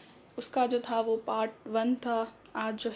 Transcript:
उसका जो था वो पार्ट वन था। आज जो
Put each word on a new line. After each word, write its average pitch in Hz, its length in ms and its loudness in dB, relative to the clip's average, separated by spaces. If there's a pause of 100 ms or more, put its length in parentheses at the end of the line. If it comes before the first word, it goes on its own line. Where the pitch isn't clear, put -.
(380)
उसका 254 280 0
जो 240 140 2
था 233 220 0
वो 226 160 2
पार्ट 220 500 -2
वन 226 280 2
था। 240 220 0 (380)
आज 220 200 -2
जो 214 200 -4